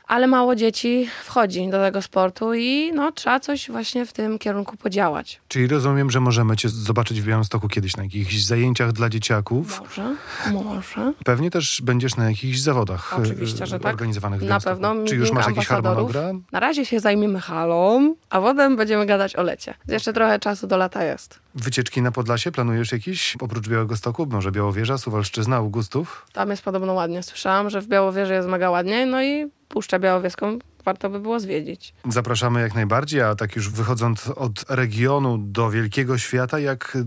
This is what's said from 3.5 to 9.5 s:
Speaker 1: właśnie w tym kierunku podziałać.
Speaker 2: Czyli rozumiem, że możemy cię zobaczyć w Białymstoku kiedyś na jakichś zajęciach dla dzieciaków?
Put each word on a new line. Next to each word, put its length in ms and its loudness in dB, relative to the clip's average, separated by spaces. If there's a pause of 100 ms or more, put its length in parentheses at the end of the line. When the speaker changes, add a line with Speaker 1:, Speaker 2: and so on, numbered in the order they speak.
Speaker 1:
właśnie 360 -4
w 60 -14
tym 260 -4
kierunku 380 -4
podziałać. 720 -2
Speaker 2:
Czyli 200 2
rozumiem, 420 4
że 100 4
możemy 360 4
cię 120 0
zobaczyć 520 0
w 60 -2
Białymstoku 420 0
kiedyś 280 -2
na 60 -6
jakichś 400 -2
zajęciach 500 2
dla 160 0
dzieciaków? 720 0